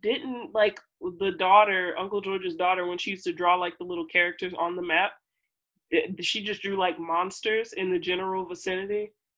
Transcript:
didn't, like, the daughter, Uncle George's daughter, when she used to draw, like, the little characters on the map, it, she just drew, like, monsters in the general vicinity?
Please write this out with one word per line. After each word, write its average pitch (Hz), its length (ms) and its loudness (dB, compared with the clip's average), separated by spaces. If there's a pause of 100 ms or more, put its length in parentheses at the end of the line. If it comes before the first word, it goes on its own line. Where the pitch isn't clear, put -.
didn't, 240 500 -4
like, 214 260 2 (220)
the 180 380 -2
daughter, 190 580 6
Uncle 196 240 -4
George's 185 340 -4
daughter, 180 300 2
when 180 140 -4
she 202 120 -6
used 185 120 -8
to 175 100 -4
draw, 175 220 4
like, 175 240 -2
the 180 40 -8
little 175 220 -6
characters 175 540 0
on 170 160 0
the 180 80 -4
map, 175 280 2 (800)
it, 175 340 -2
she 214 200 -2
just 202 180 -6
drew, 196 160 -4
like, 180 220 0
monsters 190 720 -2
in 185 180 -2
the 180 60 2
general 185 480 -2
vicinity? 196 640 -4 (260)